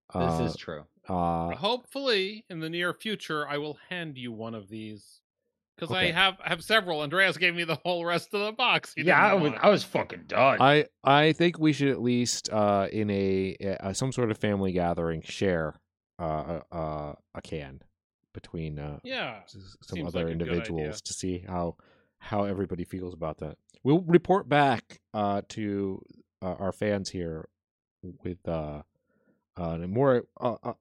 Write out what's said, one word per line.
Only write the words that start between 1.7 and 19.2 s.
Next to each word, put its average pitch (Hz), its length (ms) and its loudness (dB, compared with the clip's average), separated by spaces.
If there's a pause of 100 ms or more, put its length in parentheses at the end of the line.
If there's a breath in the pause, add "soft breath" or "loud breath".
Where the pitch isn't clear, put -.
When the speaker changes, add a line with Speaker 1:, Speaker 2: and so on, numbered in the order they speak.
Speaker 3:
in 170 100 -10
the 160 100 -6
near 175 240 -2
future, 156 540 -6
I 143 100 -4
will 147 200 -6 (120)
hand 165 300 -8
you 123 120 -8
one 113 220 -8
of 101 160 -12
these. 107 520 -14 (580)
'Cause 170 120 -8
I - 40 -2 (100)
Speaker 2:
Okay. 175 60 2
Speaker 3:
have, 185 320 2
have 165 200 -4
several. 180 380 0
Andreas 170 360 2
gave 175 180 2
me 175 80 -2
the 160 120 0
whole 175 300 -2
rest 170 280 -2
of 202 120 0
the 214 60 -2
box. 214 440 0
He 160 80 -6
Speaker 1:
Yeah, 160 180 6
Speaker 3:
didn't 202 100 6
Speaker 1:
I - 20 6 (100)
was, 147 100 2
Speaker 3:
want. 110 100 -2
Speaker 1:
I 185 60 10
was 190 140 6
fucking 92 440 -4
done. 117 340 4
Speaker 2:
I, 143 240 8 (180)
I 147 300 6
think 170 240 2
we 156 160 4
should 139 140 2
at 123 140 2
least, 120 500 0
uh, 104 400 4
in 107 180 0
a, 95 460 2 (240)
a, 95 160 -4
some 131 160 -2
sort 120 180 0
of 107 80 -2
family 98 360 0
gathering, 85 480 0
share, 82 580 -2 (400)
uh, 78 400 -4 (120)
a, - 60 -8
a, 76 400 -6 (180)
a - 60 -12
can 69 400 -12 (520)
between, 160 440 -8
uh, 147 280 -10
Speaker 3:
Yeah, 160 400 -8